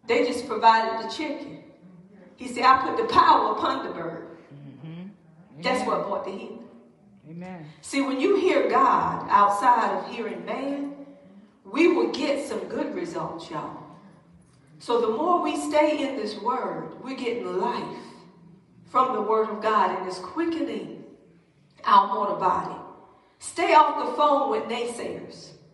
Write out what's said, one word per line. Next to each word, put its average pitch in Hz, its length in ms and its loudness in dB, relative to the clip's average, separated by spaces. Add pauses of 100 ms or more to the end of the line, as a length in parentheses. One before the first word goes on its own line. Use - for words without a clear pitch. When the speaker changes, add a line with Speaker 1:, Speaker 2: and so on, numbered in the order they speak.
Speaker 1:
They 233 180 2
just - 220 -4
provided 226 580 2
the - 80 -8
chicken. 302 500 -8 (720)
He 254 120 -12
said, 247 160 -4
"I 262 220 8
put - 120 -2
the - 160 0
power - 380 6
upon - 340 -2
the - 80 -6
bird." 170 340 -8 (240)
Speaker 2:
Mm-hmm. 160 1080 -18
Speaker 1:
That's 254 200 -2
Speaker 2:
Amen. - 60 -4
Speaker 1:
what - 200 -2
brought - 180 -6
the - 60 -8
healing. - 280 -12 (720)
Speaker 2:
Amen. 170 360 -14 (160)
Speaker 1:
See, 277 200 -2
when 269 180 -2
you 392 160 4
hear - 340 2
God - 600 2
outside 208 680 4
of - 160 -6
hearing 202 320 -8
man, 277 480 -6 (680)
we 254 240 2
will - 240 2
get 277 340 -2
some 214 220 -6
good 285 260 -6
results, 233 560 -8
y'all. 151 280 -10 (1000)
So 233 200 0
the 220 80 2
more 330 340 2
we 302 140 -2
stay 302 500 2
in 269 120 -6
this 208 240 -6
word, 202 600 -4
we're 262 140 -10
getting 185 460 -4
life - 420 -6 (800)
from 247 320 2
the 214 60 -2
word 214 280 2
of 214 120 -8
God, 185 360 2
and 180 80 -6
it's 185 140 -8
quickening - 720 -4 (920)
our 202 280 6
mortal - 240 -2
body. 185 380 -2 (640)
Stay 349 340 0
off 294 320 6
the 302 100 -6
phone 285 360 4
with 214 120 -2
naysayers. - 840 -8 (240)